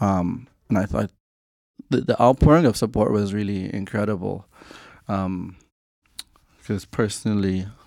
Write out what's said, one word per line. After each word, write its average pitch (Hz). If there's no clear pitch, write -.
Um, 95
and 107
I 98
thought 110
the, 123
the -
outpouring 147
of 113
support 107
was 101
really 101
incredible. 98
Um, 92
'cause 101
personally, 101